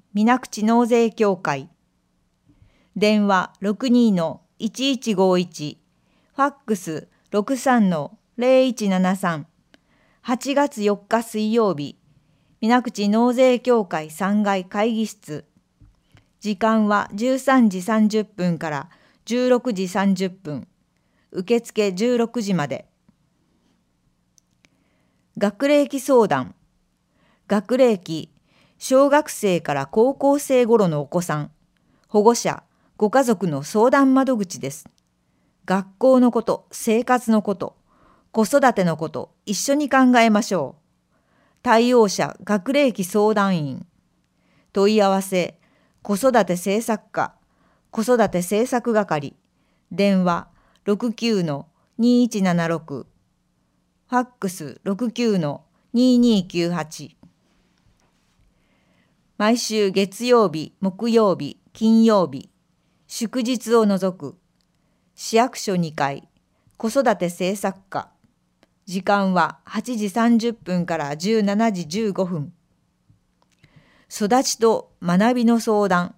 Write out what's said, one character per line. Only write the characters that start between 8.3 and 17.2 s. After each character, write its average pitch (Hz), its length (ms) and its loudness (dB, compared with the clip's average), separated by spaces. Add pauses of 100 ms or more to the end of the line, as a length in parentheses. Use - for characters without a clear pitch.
零 262 320 4
一 214 220 -2
七 185 260 2
三。 165 320 -6 (760)
八 254 320 -4
月 285 300 0
四 202 140 0
日 226 260 -2
水 214 300 -4
曜 220 200 2
日、 143 220 -10 (680)
水 240 200 2
口 208 260 -4
納 233 240 2
税 254 260 4
協 240 260 0
会 156 260 -8
三 202 320 -2
階 196 220 -2
会 214 280 -2
議 220 140 -2
室。 - 380 -14 (920)
時 208 180 -6
間 220 280 2
は 208 260 0
十 254 280 -2